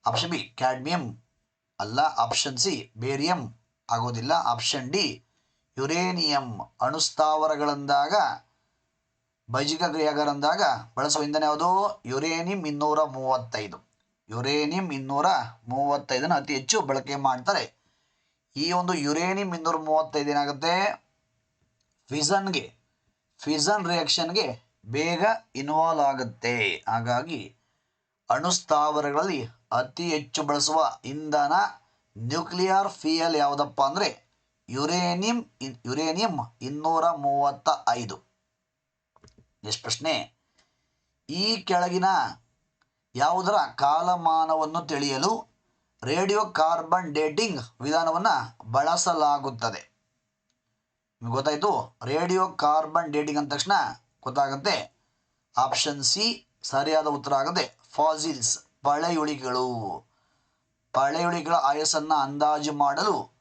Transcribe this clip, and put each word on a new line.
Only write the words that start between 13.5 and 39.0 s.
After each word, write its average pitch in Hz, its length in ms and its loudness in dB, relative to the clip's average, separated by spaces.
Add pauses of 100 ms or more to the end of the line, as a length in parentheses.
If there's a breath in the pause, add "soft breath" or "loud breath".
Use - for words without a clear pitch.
ಯುರೇನಿಯಂ 147 640 -2
ಇನ್ನೂರ 139 340 -2 (420)
ಮೂವತ್ತೈದನ್ನು 139 640 0
ಅತಿ 139 220 -2
ಹೆಚ್ಚು 196 240 0
ಬಳಕೆ 135 360 -2
ಮಾಡ್ತಾರೆ. 135 580 -2 (840)
ಈ 160 160 -2
ಒಂದು 170 220 0
ಯುರೇನಿಯಂ 175 600 0
ಇನ್ನೂರ 165 220 -2
ಮೂವತ್ತೈದು 156 540 0
ಏನಾಗುತ್ತೆ? 147 760 0 (1040)
ಫಿಷನ್ಗೆ, 156 680 0 (640)
ಫಿಷನ್ 170 480 0
ರಿಯಾಕ್ಷನ್ಗೆ 175 800 0 (200)
ಬೇಗ 160 380 0 (300)
ಇನ್ವಾಲ್ವ್ 151 500 2
ಆಗುತ್ತೆ. 120 840 -2
ಹಾಗಾಗಿ 120 680 -2 (720)
ಅಣುಸ್ಥಾವರಗಳಲ್ಲಿ 151 1160 0 (240)
ಅತಿ 127 380 -2
ಹೆಚ್ಚು 151 320 -4
ಬಳಸುವ 147 640 0
ಇಂಧನ 147 480 0 (680)
ನ್ಯೂಕ್ಲಿಯರ್ 175 680 0
ಫ್ಯೂಯಲ್ 165 480 0
ಯಾವುದಪ್ಪ 143 460 0
ಅಂದ್ರೆ 160 420 0 (440)
ಯುರೇನಿಯಂ, 175 920 0
ಇನ್-, 131 260 -10
ಯುರೇನಿಯಂ 160 540 -2 (200)
ಇನ್ನೂರ 156 500 0
ಮೂವತ್ತ 139 580 0 (200)
ಐದು. 120 340 -4 (1400)